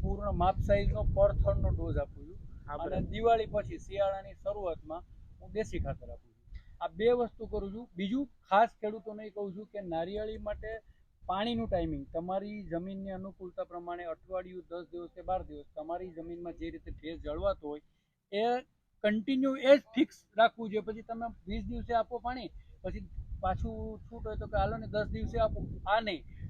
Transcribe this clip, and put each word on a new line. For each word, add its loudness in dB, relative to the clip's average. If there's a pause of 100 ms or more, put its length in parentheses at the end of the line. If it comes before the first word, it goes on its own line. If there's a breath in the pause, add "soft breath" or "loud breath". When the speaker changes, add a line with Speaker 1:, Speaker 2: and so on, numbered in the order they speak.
Speaker 1:
પૂર્ણ 0
માપ 4
સાઇઝનો 4
per 6
થર્ડનો 4
ડોઝ 0
આપું -4
છું. -14
Speaker 2:
હા, -6
Speaker 1:
અને -4
Speaker 2:
બરાબર. 0
Speaker 1:
દિવાળી 4
પછી -2
શિયાળાની -2
શરૂઆતમાં -4 (380)
હું -14
દેશી -2
ખાતર -4
આપું -14
છું. -16 (180)
આ -2
બે 4
વસ્તુ 0
કરું -4
છું. -10
બીજું 0
ખાસ 4
ખેડૂતોને -6
એ -10
કહું -6
છું -10
કે -10
નારિયેળી -4
માટે -6 (480)
પાણીનું 0
ટાઇમિંગ, 0
તમારી -4
જમીનની -6
અનુકૂળતા -8
પ્રમાણે -8
અઠવાડિયું, -8
દસ -8
દિવસ -10
કે -14
બાર -2
દિવસ -12 (120)
તમારી -6
જમીનમાં -8
જે -8
રીતે -12
ભેજ -10
જળવાતો -2
હોય -6 (520)
એ 4 (400)
કન્ટિન્યુ 2
એ 10
જ 6 (140)
ફિક્સ 2 (140)
રાખવું 6
જોઈએ. 0
પછી -6
તમે -6 (200)
વીસ -2
દિવસે -4
આપો 2
પાણી, -6 (320)
પછી -6 (400)
પાછું -2
છૂટ -10
હોય -4
તો -4
કે -2
હાલો 4
ને -6
દસ 0
દિવસે -2
આપો, 2 (200)
આ 4
નહીં. -4 (260 soft breath)